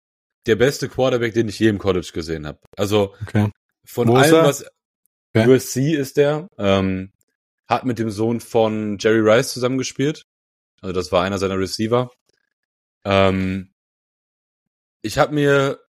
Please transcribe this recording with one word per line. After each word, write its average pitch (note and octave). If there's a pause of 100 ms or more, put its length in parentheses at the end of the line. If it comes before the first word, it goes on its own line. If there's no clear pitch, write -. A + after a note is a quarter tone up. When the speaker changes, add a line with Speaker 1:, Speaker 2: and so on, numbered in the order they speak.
(460)
Speaker 1:
der A2+
beste B2+
Quarterback, B2
den A2+
ich G2+
je A2
im G2+
College F2+
gesehen D#2+
hab. D2 (140)
Also G2+
Speaker 2:
Okay. G#2 (340)
Speaker 1:
von A#2+
Speaker 2:
Wo A#2+
ist C3+
Speaker 1:
allem, D#3+
Speaker 2:
er? D#3+
Speaker 1:
was C#3 (680)
Speaker 2:
Okay. A2+
Speaker 1:
U C3
S -
C C#3
ist C#3
der, D3 (120)
ähm, F#2+ (560)
hat A#2
mit A#2+
dem A2+
Sohn A2+
von A2
Jerry A2
Rice A2
zusammengespielt. C3 (580)
Also F#2+
das F2+
war F2+
einer G2
seiner F#2+
Receiver. A2 (960)
Ähm, F#2+ (1300)
ich A2
hab D3
mir, C#3 (140)